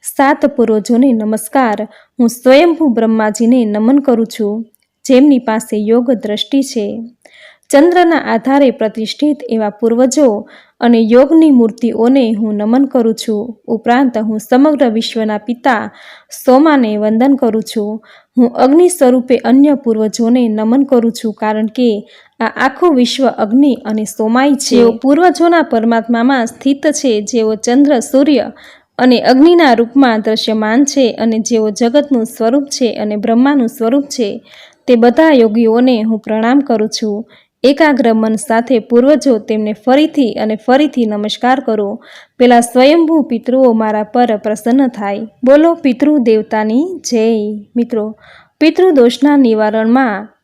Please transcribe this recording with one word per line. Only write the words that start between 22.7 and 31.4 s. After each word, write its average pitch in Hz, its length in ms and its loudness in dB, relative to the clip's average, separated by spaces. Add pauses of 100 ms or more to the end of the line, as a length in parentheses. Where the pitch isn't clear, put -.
વિશ્વ 247 320 0
અગ્નિ 247 580 0
અને 214 180 -4
સોમાય 240 500 0
છે. 262 220 -2
જેઓ 233 160 4
પૂર્વજોના 320 680 2
પરમાત્મામાં 233 840 0
સ્થિત 277 420 -4
છે, 254 340 -2
જેઓ 220 340 -2
ચંદ્ર, 262 440 2
સૂર્ય 269 520 0 (460)
અને 254 240 2
અગ્નિના 302 520 4
રૂપમાં 233 480 0
દ્રશ્યમાન 220 640 -2
છે 262 260 0
અને 226 280 -4
જેઓ 214 300 -2